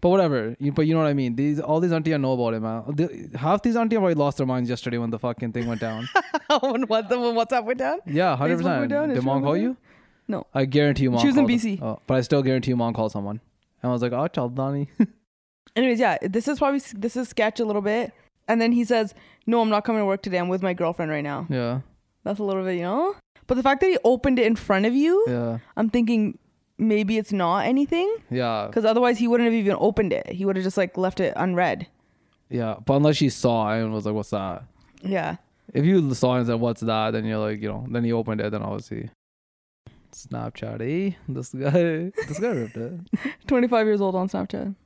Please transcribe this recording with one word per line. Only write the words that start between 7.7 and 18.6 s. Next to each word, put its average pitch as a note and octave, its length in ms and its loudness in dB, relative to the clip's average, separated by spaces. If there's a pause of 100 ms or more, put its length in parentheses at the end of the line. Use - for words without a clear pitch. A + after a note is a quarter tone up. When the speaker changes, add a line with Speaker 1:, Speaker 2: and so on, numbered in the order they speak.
Speaker 2:
down? C4+ 280 -2
Speaker 1:
Yeah, E3 300 2
hundred C#3 220 0
Speaker 2:
Facebook - 60 -2
went F#3 120 2
Speaker 1:
percent. - 140 0
Speaker 2:
down? D4 200 0
Speaker 1:
Did B3 80 0
Speaker 2:
Instagram B2+ 60 -2
Speaker 1:
mom C3+ 100 2
Speaker 2:
went C3+ 100 0
Speaker 1:
call D3 100 2
Speaker 2:
down? F#3 80 0
Speaker 1:
you? B3 140 -2 (500)
Speaker 2:
No. - 260 -6
Speaker 1:
I C3+ 120 2
guarantee C#3 400 2
you, B2+ 80 4
mom A#2+ 80 2
Speaker 2:
She C#4 80 6
was C4 80 4
in D4 60 6
Speaker 1:
called. A#3+ 60 4
Speaker 2:
B A#3+ 100 2
C. G#3+ 220 -2
Speaker 1:
Oh, A2+ 280 -6
but C3+ 60 2
I C3 80 4
still C#3 200 2
guarantee C3 280 0
you, B2 60 2
mom A#2 160 0
called A2 200 -2
someone. G#2 280 -6 (420)
And B2 80 0
I - 20 2
was A#2+ 100 0
like, B2 100 -2
"Oh, C3 140 -2
child, B2+ 300 -4
Donnie." C#3 420 -4
<laughs> - 760 -4
Speaker 2:
Anyways, A#3+ 240 2
yeah, G3+ 220 2
this G#3+ 260 -2
is C#4+ 120 0
why C#4+ 120 2
we C#4 60 0
s-, - 180 -10
this A3 180 -4
is B3 140 -4
sketch A3 320 -2
a A#3 40 2
little G#3 180 -2
bit. G#3+ 280 -2 (380)
And A3+ 120 2